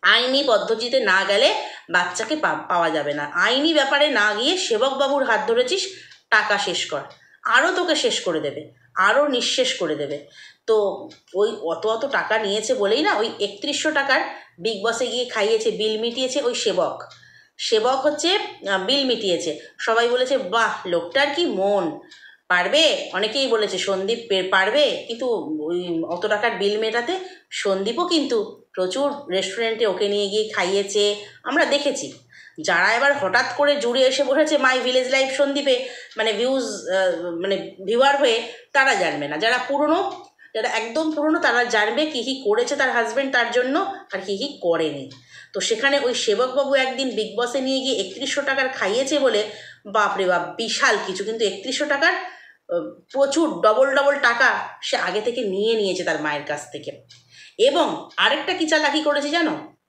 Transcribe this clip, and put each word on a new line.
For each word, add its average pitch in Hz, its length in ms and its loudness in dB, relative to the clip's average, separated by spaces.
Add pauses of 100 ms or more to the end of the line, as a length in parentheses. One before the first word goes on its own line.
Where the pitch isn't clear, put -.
আইনি 247 460 4
পদ্ধতিতে 226 520 2
না 190 240 2
গেলে 226 320 4 (340)
বাচ্চাকে 180 460 -2
পা-, 156 340 -2
পাওয়া 170 200 2
যাবে 147 240 -2
না। 147 100 -4 (100)
আইনি 254 400 2
ব্যাপারে 285 360 4
না 214 240 2
গিয়ে 269 240 0
সেবকবাবুর 269 680 0
হাত 226 240 0
ধরেছিস, 254 420 0 (400)
টাকা 208 280 2
শেষ 180 280 -4
কর, 147 140 -6 (440)
আরও 262 320 4
তোকে 349 200 0
শেষ 240 260 0
করে 160 180 -2
দেবে, 147 320 -8 (240)
আরও 247 320 4
নিঃশেষ 247 460 0
করে 156 220 -2
দেবে। 143 320 -6 (400)
তো 196 420 2 (260)
ওই 214 260 2
অত 165 240 -4
অত 220 200 0
টাকা 220 340 0
নিয়েছে 208 340 -2
বলেই 208 280 2
না, 339 160 2
ওই 226 120 0 (100)
একত্রিশশো 262 520 -4
টাকার 269 300 2 (380)
বিগ 202 280 -4
বসে 233 200 -2
গিয়ে 240 180 -4
খাইয়েছে, 220 460 0
বিল 214 300 -2
মিটিয়েছে 254 400 -2
ওই 240 140 0
সেবক। 175 480 -2 (540)
সেবক 240 480 2
হচ্ছে, 330 340 2 (300)
আহ, 190 160 0
বিল 269 200 0
মিটিয়েছে। 190 540 -2 (200)
সবাই 233 300 2
বলেছে, 254 280 0
"বাহ, 208 500 -2
লোকটার 175 480 0
কি 339 100 0
মন, 196 540 0 (480)
পারবে।" 190 680 2
অনেকেই 220 340 -2
বলেছে, 208 300 0
"সন্দীপ 196 420 -2 (100)
পে-, 185 220 0
পারবে।" 208 560 2
কিন্তু 220 580 -4
ওই 175 380 -2
অত 170 220 -4
টাকার 214 260 0
বিল 202 280 0
মেটাতে 240 400 -2 (320)
সন্দীপও 202 560 -2
কিন্তু 262 520 -2 (140)
প্রচুর 190 580 -2
রেস্টুরেন্টে 220 560 -2
ওকে 202 200 0
নিয়ে 202 200 0
গিয়ে 214 220 -2
খাইয়েছে, 202 680 0 (280)
আমরা 294 220 2
দেখেছি। 285 480 -2 (520)
যারা 185 280 4
এবার 277 240 4
হঠাৎ 190 280 2 (120)
করে 285 180 4
জুড়ে 240 260 0
এসে 262 220 4
বসেছে 294 340 4
মাই 262 220 4
ভিলেজ 254 280 2
লাইফ 269 300 0
সন্দীপে, 277 520 2 (280)
মানে, 220 160 0
ভিউজ, 254 300 0
আহ, 185 680 -2 (120)
মানে, 190 340 -4 (100)
ভিউয়ার 269 320 4
হয়ে, 240 340 2 (220)
তারা 269 220 4
জানবে 147 320 -2
না। 151 100 -4
যারা 233 200 2
পুরনো, 294 680 0 (300)
যারা 226 140 -2
একদম 233 420 -2
পুরনো, 311 280 0
তারা 240 240 2
জানবে 233 420 0
কী 285 180 -6
কী 262 220 -4
করেছে 240 300 2
তার 269 160 0
হাজব্যান্ড 240 420 0
তার 233 180 2
জন্য 254 280 2 (340)
আর 190 120 -6
কী 196 120 -4
কী 277 240 -8
করেনি। 151 480 -2 (440)
তো 202 60 -4
সেখানে 269 400 2
ওই 247 140 0
সেবকবাবু 254 640 0
একদিন 262 340 0
বিগ 202 300 -4
বসে 247 220 -2
নিয়ে 262 180 0
গিয়ে 226 280 -2
একত্রিশশো 277 340 -4
টাকার 269 280 -2
খাইয়েছে 254 500 0
বলে, 226 240 2 (420)
বাপরে 185 400 0
বাপ, 180 320 0
বিশাল 233 400 2 (100)
কিছু। 190 160 -6
কিন্তু 220 220 -2
একত্রিশশো 247 400 -4
টাকার, 294 280 2
আহ, - 840 -8 (120)
প্রচুর 277 500 2
ডবল 262 340 4
ডবল 277 200 4
টাকা 240 540 2 (120)
সে - 160 -2
আগে 180 240 -2
থেকে 240 200 -4
নিয়ে 208 340 0
নিয়েছে 185 280 -2
তার 160 180 -2
মায়ের 147 220 -4
কাছ 143 280 -8
থেকে। 151 200 -12 (680)
এবং 262 600 2
আরেকটা 269 360 0
কি 320 140 -2
চালাকি 302 340 2
করেছে 294 280 0
জানো? 320 460 -2 (140)